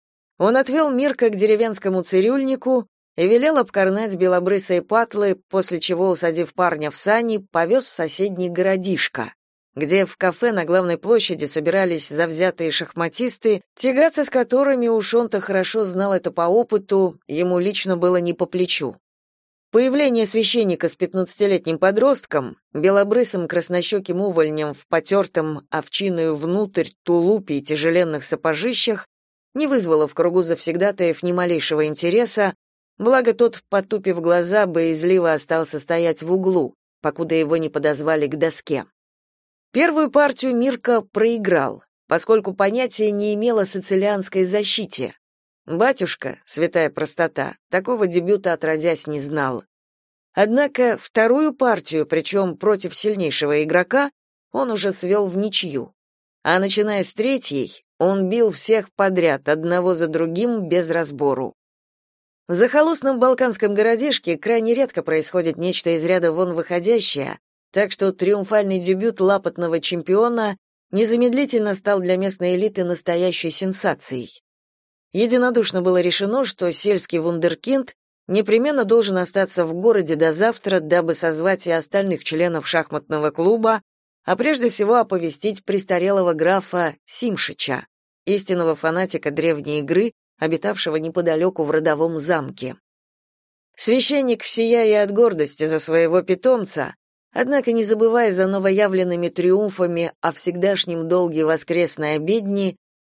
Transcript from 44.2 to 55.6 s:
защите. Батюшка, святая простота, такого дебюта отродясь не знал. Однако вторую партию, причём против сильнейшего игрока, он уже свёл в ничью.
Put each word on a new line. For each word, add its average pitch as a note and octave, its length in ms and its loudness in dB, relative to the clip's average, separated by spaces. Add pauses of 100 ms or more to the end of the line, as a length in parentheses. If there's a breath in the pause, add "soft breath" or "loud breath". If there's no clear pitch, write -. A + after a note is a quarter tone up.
защите. G3+ 720 -2 (500)
Батюшка, F#3 800 -2
святая E3 460 -2
простота, D#3 640 -4 (140)
такого G3+ 360 -2
дебюта F3+ 460 0
отродясь D#3+ 540 -2
не D3+ 120 -6
знал. C#3 460 -4 (680)
Однако B3 640 2
вторую B3 560 2
партию, D#3+ 520 0
причём E3+ 500 -2
против F#3+ 380 -2
сильнейшего D#3 680 0
игрока, F3+ 480 0 (420)
он B3 180 -2
уже G3+ 220 -2
свёл G3 340 0
в F3+ 100 -4
ничью. F#3+ 580 -4 (480)